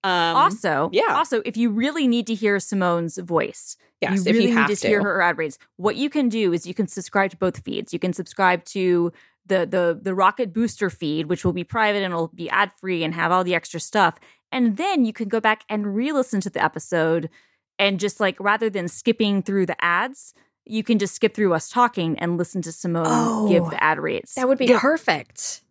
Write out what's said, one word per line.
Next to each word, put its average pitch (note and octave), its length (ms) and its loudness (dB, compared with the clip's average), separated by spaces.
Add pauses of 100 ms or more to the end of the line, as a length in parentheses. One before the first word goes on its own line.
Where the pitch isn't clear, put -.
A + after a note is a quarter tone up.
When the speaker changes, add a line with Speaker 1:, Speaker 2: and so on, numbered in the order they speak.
Speaker 1:
Um, F3 340 2
Speaker 2:
Also, F3 560 2
Speaker 1:
yeah. D4+ 240 2
Speaker 2:
also, C#4 280 0
if - 120 -6
you A#3 140 2
really C4+ 380 0
need A#3+ 200 2
to A3+ 60 -2
hear G3+ 240 0
Simone's F3 600 -2
voice, - 580 -4 (240)
Speaker 1:
Yes, - 120 0
Speaker 2:
you G3 80 2
Speaker 1:
if F3+ 80 -2
you - 40 4
Speaker 2:
really A#3 140 4
need A#3+ 80 4
Speaker 1:
have G3+ 240 2
Speaker 2:
to - 100 -2
hear G#3 120 4
Speaker 1:
to. G3 40 0
Speaker 2:
her F#3+ 180 0
ad E3+ 160 2
reads, D#3 200 -6 (180)
what F#3+ 200 -2
you C#4+ 140 -2
can C#4 200 0
do G#3 240 2
is E3+ 120 -4
you F3+ 80 -10
can F#3+ 140 -2
subscribe G3 440 -2
to - 40 -20
both F#3 260 -2
feeds. - 300 -8
You E3+ 60 -6
can F3+ 160 -2
subscribe F3+ 520 0
to F3 460 0 (340)
the, F#3 200 0
the, F3 340 0
the F#3+ 140 -4
Rocket F#3+ 400 2
Booster A3 340 -2
feed, D#3 380 -4
which E3+ 180 -4
will F3+ 80 2
be F3 120 -4
private G#3 380 0
and F#3 120 -2
it'll E3 140 -2
be E3 200 -10
ad-free F#3 560 0
and D#3+ 100 -2
have E3 160 0
all F#3 140 2
the F3+ 100 0
extra E3+ 240 -4
stuff. F3 360 2 (360)
And A#3 280 0
then E4+ 260 0
you A3 80 -2
can A3 160 -8
go A3+ 100 0
back A3 300 0
and G#3 260 -4
re-listen B3+ 460 0
to F#3+ 100 -4
the - 140 -2
episode D#3+ 640 0 (500)
and G3 220 0
just, G3+ 200 -4
like, F#3+ 200 0
rather G#3+ 300 0
than F#3 180 -4
skipping G#3 540 0
through G3 240 0
the - 180 -4
ads, F#3+ 480 -2 (340)
you A3 160 -4
can A3 160 2
just G3 160 -2
skip A3 200 0
through G3+ 180 2
us D#3+ 160 -2
talking G3+ 500 0
and E3+ 200 -2
listen F3 240 -4
to E3 100 -10
Simone E3+ 340 -4
Speaker 1:
Oh, G#3+ 420 0
Speaker 2:
give F3 200 4
the - 160 -2
ad D3+ 140 2
reads. - 360 -6
Speaker 1:
that B3+ 140 0
would C4+ 80 4
be C4 100 0
Speaker 3:
Yeah. A#3+ 140 8
Speaker 1:
perfect. - 800 -2 (100)